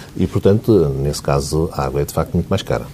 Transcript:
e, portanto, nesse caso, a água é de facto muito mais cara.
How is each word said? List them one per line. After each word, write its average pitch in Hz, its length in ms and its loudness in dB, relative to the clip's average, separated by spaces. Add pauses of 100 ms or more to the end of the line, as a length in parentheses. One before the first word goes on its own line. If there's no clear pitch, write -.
(140)
e, 92 120 0
portanto, 98 760 4
nesse 71 200 -2
caso, 71 500 0
a 69 140 -2
água 69 160 -2
é - 20 0
de - 80 -12
facto - 220 -2
muito 87 140 0
mais - 120 0
cara. 117 340 -4